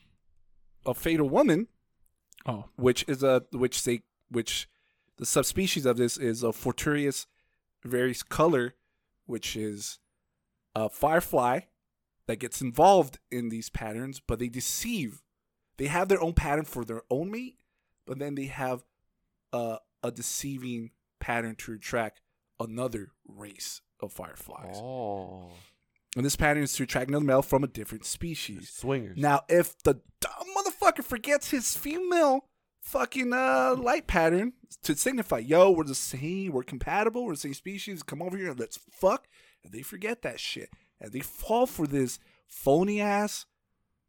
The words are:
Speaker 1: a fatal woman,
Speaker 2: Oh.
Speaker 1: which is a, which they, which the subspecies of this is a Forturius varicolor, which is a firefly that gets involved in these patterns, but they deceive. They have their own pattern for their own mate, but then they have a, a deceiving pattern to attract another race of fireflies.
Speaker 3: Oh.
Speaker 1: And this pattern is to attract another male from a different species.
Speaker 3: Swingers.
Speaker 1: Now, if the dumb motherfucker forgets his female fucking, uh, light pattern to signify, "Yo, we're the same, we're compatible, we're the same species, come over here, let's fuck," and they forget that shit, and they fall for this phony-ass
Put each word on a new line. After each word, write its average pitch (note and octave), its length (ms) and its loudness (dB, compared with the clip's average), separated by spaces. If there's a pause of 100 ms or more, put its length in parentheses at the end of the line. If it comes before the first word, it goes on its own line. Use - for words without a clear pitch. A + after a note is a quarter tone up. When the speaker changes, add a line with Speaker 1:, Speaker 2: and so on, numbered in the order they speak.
(880)
Speaker 1:
a B2+ 80 0
fatal D#3+ 340 2
woman, G#3 400 4 (800)
Speaker 2:
Oh. A2 200 -6 (100)
Speaker 1:
which B2+ 320 2
is C3+ 140 -2
a, C3 300 6
which B2 320 0
they, A#2+ 180 0 (260)
which - 400 -4 (480)
the - 100 -8
subspecies D#3+ 580 0
of B2 120 4
this A#2+ 200 2
is A#2+ 260 -2
a A#2 100 2
Forturius C#3+ 720 -2 (580)
varicolor, B2+ 880 2 (540)
which A2+ 300 -6
is G#2+ 420 -8 (760)
a A2 140 0
firefly D3 720 2 (640)
that A2+ 100 -2
gets A#2+ 260 -8
involved D3+ 560 6 (120)
in A#2+ 180 -4
these A2+ 200 -8
patterns, A#2+ 520 -8
but A#2 180 -4
they B2 100 -2
deceive. B2+ 720 -4 (540)
They C3+ 100 -4
have F3 220 0
their F#3+ 140 6
own E3 120 0
pattern D3+ 300 2
for B2+ 200 -8
their A2+ 260 -8
own D#3+ 200 -2
mate, B3 280 -10 (480)
but C3+ 120 -10
then C#3+ 180 -6
they C3+ 100 -6
have B2+ 380 -6 (680)
a, A#2 260 -4 (240)
a A#2+ 100 -4
deceiving B2 800 -8 (260)
pattern A#2 380 -4
to - 160 -12
attract A2 500 -4 (360)
another A2+ 540 -6 (140)
race G2+ 560 -14 (180)
of G2+ 120 -10
fireflies. - 680 -14
Speaker 3:
Oh. G2+ 720 -8 (680)
Speaker 1:
And B2 80 -2
this C#3 120 -2
pattern D3 260 2
is C3+ 120 -4
to C3 100 -4
attract C3 240 -2
another D3 160 0
male C3+ 180 4
from C#3 220 2
a - 40 0
different A2 380 -12
species. A2+ 640 -8
Speaker 3:
Swingers. B2 480 -6
Speaker 1:
Now, C#3 300 4
if E3+ 340 4
the C3+ 180 4 (200)
dumb - 360 -8
motherfucker F#4+ 480 2
forgets C#4 460 0
his C4 260 0
female D#4+ 720 2 (320)
fucking, B3+ 520 -2
uh, B3+ 460 4
light C4 280 0
pattern F3+ 480 2 (280)
to D3+ 140 0
signify, A#3+ 420 0
"Yo, D#3+ 320 8
we're D#3+ 140 4
the C3+ 100 -4
same, F3 580 -6
we're B2+ 100 -2
compatible, G#3+ 640 -2
we're F#3+ 100 -6
the C3+ 60 -10
same C#3 140 -8
species, F#3+ 480 -10
come D3+ 200 -10
over F#3 160 -6
here, F3+ 160 -4
let's A#2 240 -8 (120)
fuck," - 380 2 (340)
and F2+ 100 -20
they A#2 100 -12
forget G#3 400 -8
that B2 180 -6
shit, - 300 -10 (280)
and G#2+ 140 -16
they C3 80 -6
fall A#3 460 -2
for D#3+ 200 -2
this C#3 320 0 (300)
phony-ass G3+ 960 2 (640)